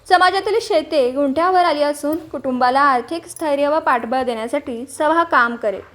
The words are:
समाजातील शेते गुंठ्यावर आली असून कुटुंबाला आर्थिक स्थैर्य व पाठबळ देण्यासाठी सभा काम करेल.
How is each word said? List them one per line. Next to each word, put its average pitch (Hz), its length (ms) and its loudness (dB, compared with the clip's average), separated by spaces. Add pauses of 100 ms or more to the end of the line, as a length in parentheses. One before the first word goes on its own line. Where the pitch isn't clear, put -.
समाजातील 381 520 2
शेते 311 500 0
गुंठ्यावर 320 540 2
आली 294 180 0
असून 294 340 -2
कुटुंबाला 254 640 0
आर्थिक 285 460 0
स्थैर्य 285 420 -2
व 302 100 2
पाठबळ 254 440 -2
देण्यासाठी 240 640 -6 (120)
सभा 311 240 2
काम 233 340 2
करेल. 202 240 -4 (140)